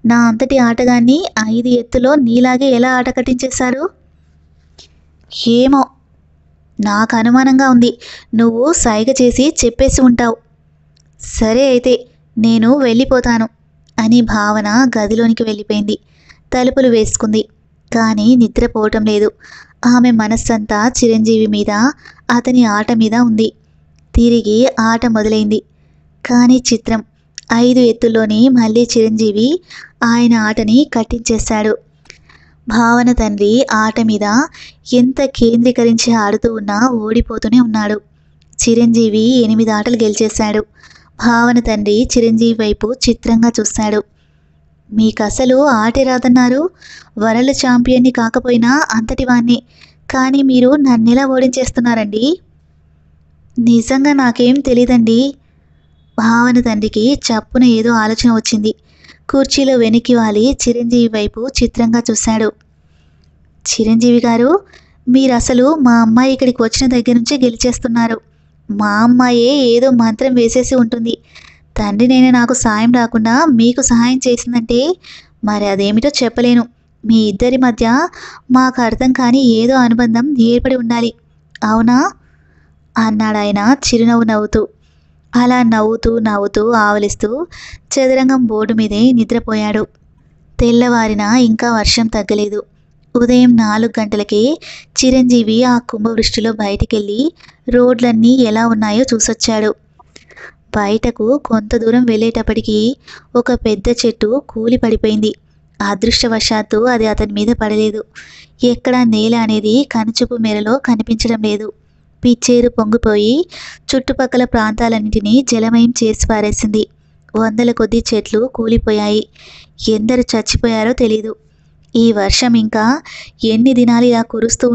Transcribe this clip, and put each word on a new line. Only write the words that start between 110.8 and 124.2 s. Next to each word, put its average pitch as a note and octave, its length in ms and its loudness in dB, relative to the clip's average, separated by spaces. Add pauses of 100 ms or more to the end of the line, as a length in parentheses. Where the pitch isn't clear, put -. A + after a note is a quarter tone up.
లేదు. G#3 320 -6 (500)
పిచ్చేరు A#3+ 540 2
పొంగిపోయి G#3+ 560 0 (560)
చుట్టుపక్కల C4 540 -2 (100)
ప్రాంతాలన్నింటినీ A3 800 -2 (180)
జలమయం A#3 500 2
చేసి A3 300 -2
పారేసింది. G#3+ 520 -2 (580)
వందల A3+ 280 0 (100)
కొద్దీ A#3 200 0 (100)
చెట్లు G#3+ 300 -2 (160)
కూలిపోయాయి. G#3+ 680 -2 (720)
ఎందరు A#3 360 0
చచ్చిపోయారో A3 720 -2
తెలీదు. A3 300 -2 (640)
ఈ A#3 100 4 (140)
వర్షం A3 340 0 (100)
ఇంకా G#3+ 220 -2 (680)
ఎన్ని A#3+ 260 2
దినాలు A#3+ 320 2
ఇలా A3+ 100 0 (120)